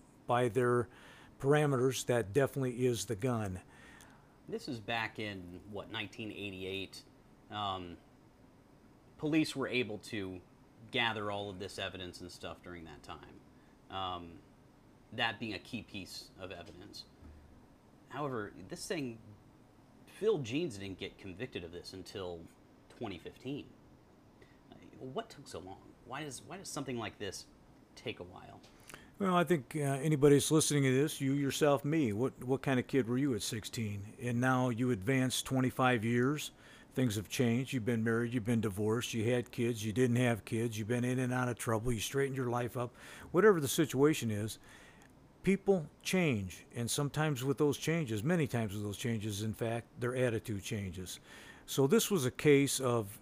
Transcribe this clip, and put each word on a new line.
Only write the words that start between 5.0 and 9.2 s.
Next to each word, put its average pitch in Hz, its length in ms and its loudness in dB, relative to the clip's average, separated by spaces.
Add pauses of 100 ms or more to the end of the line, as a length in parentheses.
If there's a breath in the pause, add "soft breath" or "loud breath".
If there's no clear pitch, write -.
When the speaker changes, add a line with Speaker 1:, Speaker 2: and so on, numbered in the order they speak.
Speaker 2:
in, 92 420 -8 (100)
what, 98 180 -10
nineteen 107 440 -8
eighty-eight. 95 720 -8 (460)
Um, 95 460 -4 (1200)
police 156 380 2